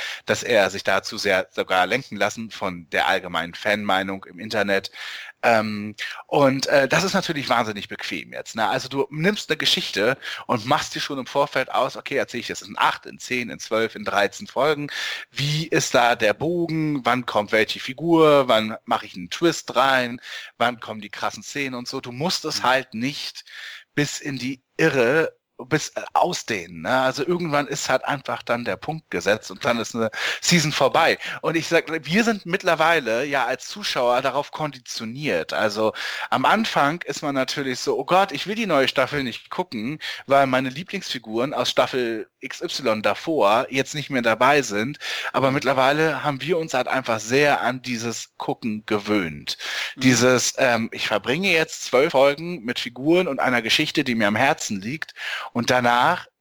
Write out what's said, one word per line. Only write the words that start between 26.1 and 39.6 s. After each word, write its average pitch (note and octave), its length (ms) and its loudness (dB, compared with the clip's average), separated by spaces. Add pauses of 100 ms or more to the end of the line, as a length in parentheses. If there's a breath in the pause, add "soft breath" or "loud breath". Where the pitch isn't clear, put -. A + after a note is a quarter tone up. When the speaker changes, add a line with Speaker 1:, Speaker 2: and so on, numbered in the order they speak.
Speaker 1:
ausdehnen, F#2 640 -2
ne? B2 220 0
Also C3 240 0
irgendwann D#3+ 400 0
ist C#3+ 240 -4
halt C3 160 2
einfach C3+ 360 -4
dann A#2+ 220 -2
der G2 140 -2
Punkt D#3 320 -10
gesetzt F#2+ 400 0
und F#2+ 120 -12
dann A#2+ 160 0
ist - 160 -6
eine A2+ 160 0 (300 loud breath)
Season D#3 320 2
vorbei. C#3+ 460 4 (240 loud breath)
Und D#3+ 120 0
ich D#3+ 140 -2
sag, E3 160 4 (220)
wir G3+ 180 4
sind G#3+ 220 -2
mittlerweile D#3+ 800 2
ja C#3 180 0
als B2+ 240 -4
Zuschauer C3 540 0
darauf C#3 300 -2
konditioniert. B2 1000 -6
Also G#2+ 400 0 (380 loud breath)
am B2+ 160 2
Anfang E3+ 560 2
ist - 180 -6
man C#3+ 140 -4
natürlich C3 440 -2
so, B2 200 0
"Oh C3+ 80 -6
Gott, F#3+ 260 4
ich C#3+ 140 -6
will G#3 80 -4
die A3+ 100 -2
neue C#3 240 2
Staffel C#3 340 0
nicht - 280 -8
gucken, C#3+ 480 -6 (280 loud breath)